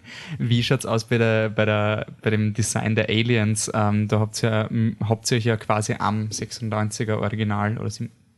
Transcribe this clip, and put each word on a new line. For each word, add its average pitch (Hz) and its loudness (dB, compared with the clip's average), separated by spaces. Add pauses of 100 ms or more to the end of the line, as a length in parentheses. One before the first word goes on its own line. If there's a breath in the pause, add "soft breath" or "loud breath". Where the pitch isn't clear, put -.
(200)
<laughs> 165 -12
Wie 120 2
schaut's - 0
aus 113 0
bei 120 0
der, 110 4
bei 107 0
der, 107 2 (160)
bei 117 0
dem 107 2
Design 110 0
der 110 2
Aliens? 110 2
Ähm, 104 2
da 104 2
habt 107 -2
ihr, 110 2
m, 113 0
habt 110 0
ihr 127 2
euch 110 0
ja 113 2
quasi 107 -2
am 107 -2
sechsundneunziger 107 -4
Original 104 -2
oder 104 -6
sieb-, 117 -8 (260)